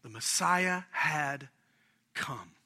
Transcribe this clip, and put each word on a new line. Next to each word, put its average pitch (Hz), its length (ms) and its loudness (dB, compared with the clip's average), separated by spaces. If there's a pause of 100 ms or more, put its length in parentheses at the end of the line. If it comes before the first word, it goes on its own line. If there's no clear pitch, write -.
The 127 60 -18
Messiah 180 800 2
had 143 580 -2 (640)
come. - 380 -8 (140)